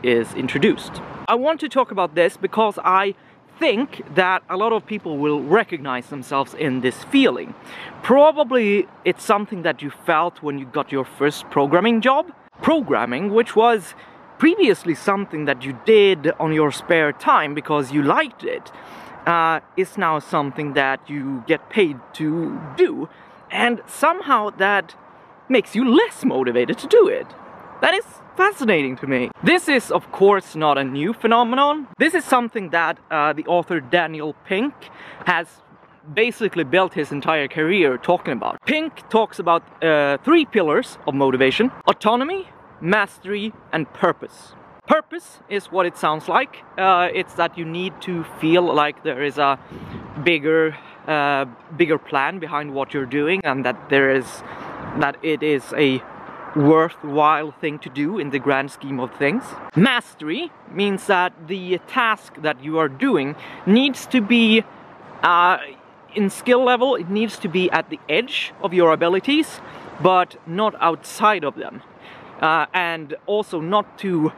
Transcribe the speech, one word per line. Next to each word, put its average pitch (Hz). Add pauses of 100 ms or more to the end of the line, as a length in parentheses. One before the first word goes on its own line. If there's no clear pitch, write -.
is 117
introduced. - (240)
I 220
want 285
to 311
talk 254
about 180
this 170
because 208
I 190 (420)
think 269 (120)
that 185
a 180
lot 220
of 214
people 180
will 147
recognize 139
themselves 139
in 131
this 123
feeling. 220 (500)
Probably 254 (180)
it's -
something 202
that 156
you 147
felt 165
when 143
you 135
got 139
your 135
first -
programming 175
job. 285 (300)
Programming, 156
which 226
was 220 (440)
previously 285
something 190
that 135
you 131
did 196
on 156
your 151
spare 156
time 160
because 147
you 147
liked 233
it, - (520)
uh, 165 (160)
is 185
now 165
something 147
that 135 (100)
you 135
get 156
paid 165 (160)
to 156 (180)
do. 160 (440)
And 233
somehow 277
that 190 (520)
makes 254
you 254
less 359
motivated 123
to -
do 427
it. - (560)
That 311
is 440 (320)
fascinating 220
to 139
me. 127 (140)
This 339
is, 269
of -
course, 196
not 156
a 139
new 139
phenomenon. 247 (120)
This 320
is 339
something 226
that, 165 (120)
uh, 151
the 151
author 170
Daniel 156 (100)
Pink 220 (520)
has 175 (500)
basically 208
built 175
his 151
entire 151
career 156
talking 175
about. -
Pink 311
talks 220
about, 170 (220)
uh, 147
three 311
pillars 175
of 143
motivation: 135 (160)
autonomy, 262 (320)
mastery, 202 (200)
and 156
purpose. - (320)
Purpose -
is 202
what 185
it 175
sounds 156
like. 247 (140)
Uh, 185
it's 175
that 170
you 170
need 170
to 170 (160)
feel 165
like 147
there 139
is 143
a 139 (680)
bigger, 160 (300)
uh, 143 (320)
bigger 156
plan 151
behind 147
what 135
you're 135
doing, 170
and 135
that -
there 139
is, 135 (560)
that 143
it 156
is 147
a 135 (560)
worthwhile 151
thing 151
to -
do 147
in 143
the 139
grand 135
scheme 139
of 123
things. 156 (300)
Mastery 233 (200)
means 196
that 185 (140)
the 180
task 226
that 147
you 156
are 156
doing 147 (280)
needs 254
to 254
be, 220 (580)
uh, 175 (560)
in 202
skill 247
level, 247
it 175
needs 208
to 202
be 185
at 160
the 156
edge -
of 185
your 170
abilities, 185 (400)
but 180 (100)
not 196
outside 175
of 139
them. - (640)
Uh, 156
and 165 (120)
also 202
not 196
too 165